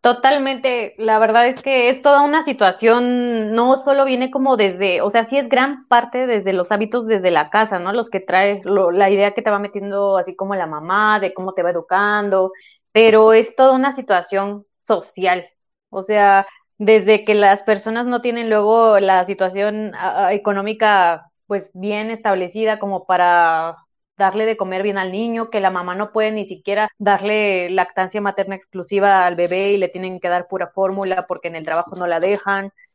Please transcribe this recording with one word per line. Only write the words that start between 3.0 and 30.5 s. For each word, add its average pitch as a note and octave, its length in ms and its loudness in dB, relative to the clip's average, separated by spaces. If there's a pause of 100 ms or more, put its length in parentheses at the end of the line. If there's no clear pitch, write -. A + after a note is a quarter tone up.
no B3+ 280 2
solo C#4 240 2
viene C4 240 -2
como C4 260 0
desde, F#3+ 460 0
o G3+ 80 -2
sea, A3+ 140 2
sí C4 120 -4
es B3 140 -2
gran C4+ 380 -2
parte A#3+ 380 2
desde G3 280 -2
los F3+ 180 -2
hábitos A3 340 -4
desde F#3+ 240 0
la D3+ 200 0
casa, G#3 280 0
¿no? F#3 140 -6
Los A3+ 160 -4
que G3 120 -6
trae, F#3+ 440 0
lo, F#3 280 0
la G3 180 4
idea G3+ 240 2
que G#3 80 -4
te A3 80 -2
va G3+ 80 0
metiendo G3+ 580 -4
así F#3 180 -4
como G3 200 -6
la F3+ 120 -4
mamá, F#3+ 540 -2
de F#3 140 -4
cómo F#3 180 -8
te F#3 100 -4
va F3 80 0
educando, F#3+ 800 -2 (400)
pero A3 420 6
es A3 200 2
toda C4 180 6
una C4 200 0
situación G3+ 720 -4 (220)
social, F3+ 640 -4 (400)
o F#3+ 120 -8
sea, G3 440 4 (320)
desde G#3+ 480 4
que G#3+ 80 4
las G3+ 280 4
personas A3 440 -2
no A#3+ 160 -4
tienen A#3 260 -4
luego G#3+ 520 4
la F#3 260 2
situación, G3+ 680 -4
a-, F#3 340 -2
a-, G3 40 0
económica, G3+ 960 0 (160)
pues, G3 280 -6
bien G#3 360 -6
establecida G#3+ 680 -2
como G3 260 -6
para E3+ 720 2 (400)
darle G3+ 300 0
de A3 100 -2
comer F#3+ 260 -6
bien G3 160 -4
al F#3 140 -6
niño, A3+ 380 -6
que G#3+ 100 -4
la F#3+ 100 2
mamá F3+ 240 -6
no G#3 180 -8
puede G#3+ 180 0
ni G#3+ 140 -6
siquiera G3+ 540 -4
darle G3+ 720 0
lactancia F#3 500 -4
materna G3 340 -4
exclusiva F#3+ 720 0
al F3 100 0
bebé F3+ 360 0
y G3+ 60 2
le F3+ 100 0
tienen F#3 320 -10
que F3+ 80 -4
dar F3 200 -2
pura F3+ 200 -6